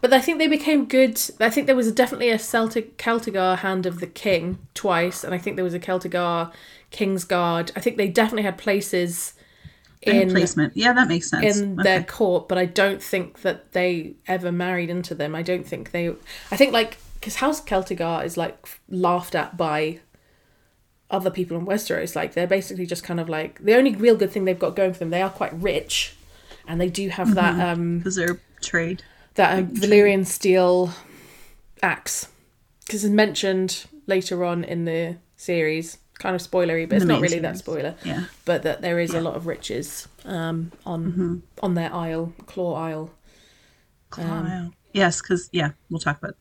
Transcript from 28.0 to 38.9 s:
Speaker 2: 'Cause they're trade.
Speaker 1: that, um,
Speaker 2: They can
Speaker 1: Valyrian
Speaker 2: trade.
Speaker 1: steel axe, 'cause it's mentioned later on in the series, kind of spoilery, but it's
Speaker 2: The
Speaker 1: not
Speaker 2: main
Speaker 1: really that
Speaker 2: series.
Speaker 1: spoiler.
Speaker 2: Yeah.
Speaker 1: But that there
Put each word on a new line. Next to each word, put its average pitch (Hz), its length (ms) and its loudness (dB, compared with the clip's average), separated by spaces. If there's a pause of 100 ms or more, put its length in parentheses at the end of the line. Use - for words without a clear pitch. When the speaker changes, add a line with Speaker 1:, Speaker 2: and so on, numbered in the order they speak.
Speaker 2:
'Cause 185 140 -4
they're 175 240 0 (220)
trade. 170 420 -4 (320)
Speaker 1:
that, 180 240 4
um, 180 140 -2
Speaker 2:
They 208 80 -2
can 202 100 2
Speaker 1:
Valyrian 208 240 8
Speaker 2:
trade. 190 120 2
Speaker 1:
steel 180 680 4 (880)
axe, - 440 -4 (600)
'cause 208 140 -4
it's 208 100 2
mentioned 190 720 2 (220)
later 185 360 0
on 175 200 -2
in 170 220 -4
the 165 320 -4 (200)
series, 165 600 -2 (200)
kind - 180 -2
of 175 60 -4
spoilery, 165 480 0
but 202 60 2
it's 196 80 6
Speaker 2:
The 175 60 4
Speaker 1:
not 156 60 6
Speaker 2:
main - 80 2
Speaker 1:
really 170 160 0
that 165 180 -2
Speaker 2:
series. - 20 -10
Speaker 1:
spoiler. 151 440 -6
Speaker 2:
Yeah. 170 200 -4 (220)
Speaker 1:
But 170 180 0
that - 180 -2
there 170 180 0